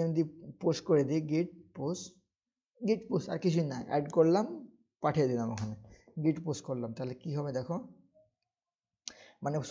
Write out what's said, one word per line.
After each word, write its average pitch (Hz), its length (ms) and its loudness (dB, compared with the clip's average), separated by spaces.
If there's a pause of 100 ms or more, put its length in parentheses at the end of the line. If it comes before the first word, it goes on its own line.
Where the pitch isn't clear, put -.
যদি 165 220 2 (400)
post 165 260 2
করে 151 200 8
দিই 156 120 2 (100)
git 165 200 0 (260)
post, 147 280 -4 (840)
git 208 140 2 (100)
post 160 220 0
আর 165 120 -2
কিছুই 165 280 2
না, 127 60 -8 (120)
অ্যাড 147 160 0 (100)
করলাম, 170 280 6 (600)
পাঠিয়ে 147 260 4
দিলাম 117 240 0
ওখানে, 107 200 -4 (480)
git 156 220 2
post 151 240 -4
করলাম। 120 280 -4
তাহলে 127 260 -6
কি 160 140 -8
হবে 147 220 -4
দেখো, 147 180 -4 (1700)
মানে 147 120 -2 (140)